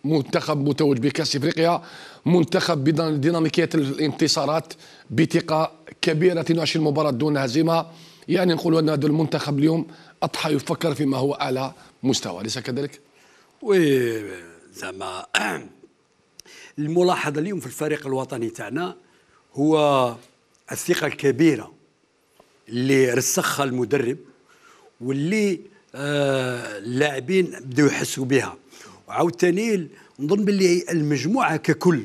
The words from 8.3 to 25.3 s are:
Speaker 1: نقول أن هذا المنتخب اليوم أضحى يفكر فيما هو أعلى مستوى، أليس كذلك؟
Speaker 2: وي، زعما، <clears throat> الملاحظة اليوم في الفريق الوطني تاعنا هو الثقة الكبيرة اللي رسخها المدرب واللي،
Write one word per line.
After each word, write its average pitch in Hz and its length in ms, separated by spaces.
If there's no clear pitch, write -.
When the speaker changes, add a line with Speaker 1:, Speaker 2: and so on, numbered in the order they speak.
Speaker 1:
نقول 160 240
أن 156 120
هذا 151 180
المنتخب 147 520
اليوم 160 280
أضحى 156 300
يفكر 151 400
فيما 135 240
هو 139 160
أعلى 135 400
مستوى، 110 380
أليس 113 180
كذلك؟ 135 420
Speaker 2:
وي، 135 600
زعما، 95 520
<clears throat> 104 320
الملاحظة 156 600
اليوم 180 200
في 127 60
الفريق 143 420
الوطني 131 420
تاعنا 120 460
هو 143 640
الثقة 170 360
الكبيرة 139 680
اللي 127 440
رسخها - 500
المدرب 123 540
واللي، 165 580